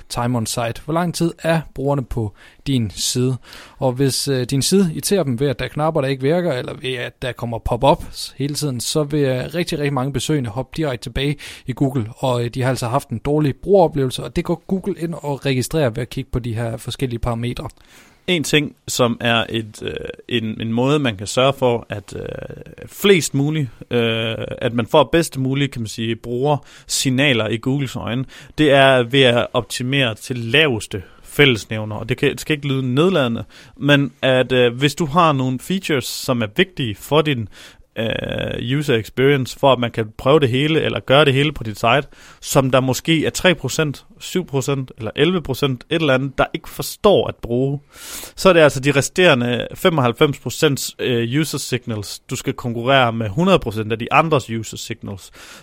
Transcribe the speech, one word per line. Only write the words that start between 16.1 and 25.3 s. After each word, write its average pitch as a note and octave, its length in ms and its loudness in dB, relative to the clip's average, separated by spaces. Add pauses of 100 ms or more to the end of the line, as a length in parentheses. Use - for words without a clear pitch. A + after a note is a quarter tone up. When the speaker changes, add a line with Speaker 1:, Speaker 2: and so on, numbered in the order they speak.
Speaker 1:
på C3 80 -2
de A#2 140 -6
her A#2 240 -4
forskellige A#2 420 -6
parametre. A#2+ 500 -4 (580)
Speaker 2:
En F3 160 0
ting, D3+ 320 0 (120)
som A#2 340 0
er A#2 280 2
et, A2 340 -6
øh, - 100 -6 (340)
en, A2 340 -4
en A2+ 120 -4
måde, C3+ 260 2
man A#2+ 180 -2
kan G2+ 100 -10
sørge C3 260 2
for, A#2+ 360 0
at, - 260 -12
øh, - 720 -12
flest G3 460 2
muligt, C#3+ 360 0 (220)
øh, A2+ 440 0 (260)
at A#2 120 0
man A#2 140 -2
får D3+ 240 6
bedst E3 260 0